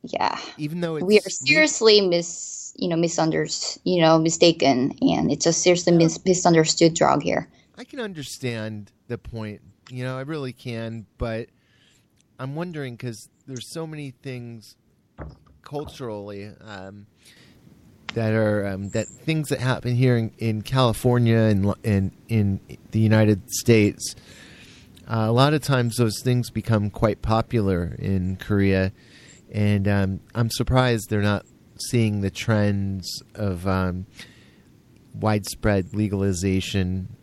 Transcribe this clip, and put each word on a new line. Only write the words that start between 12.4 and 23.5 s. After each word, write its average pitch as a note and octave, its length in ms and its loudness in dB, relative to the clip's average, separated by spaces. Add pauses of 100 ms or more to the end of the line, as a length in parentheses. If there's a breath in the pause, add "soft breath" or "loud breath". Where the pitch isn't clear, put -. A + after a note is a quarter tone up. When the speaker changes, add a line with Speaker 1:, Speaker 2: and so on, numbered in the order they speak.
Speaker 2:
wondering D3+ 420 -10
'cause A#2 320 -12 (180)
there's B2+ 240 -14
so D#3+ 160 -10
many D3 240 -12
things A#2+ 640 -14 (880)
culturally, G#2 880 -12 (100)
um, G2+ 460 -18 (1040 soft breath)
that A2 200 0
are, G#2+ 340 2
um, G2 220 -6
that A2 180 -4
things D#3 420 -4
that C#3+ 100 -2
happen B2 360 -2
here B2 200 4
in, A2+ 220 -2
in A2 240 -2
California A#2+ 760 2
and G#2+ 280 4
lo-, G2+ 180 0
and G2 280 0 (180)
in G2+ 300 0 (320)
the A2+ 80 0
United G#2+ 520 4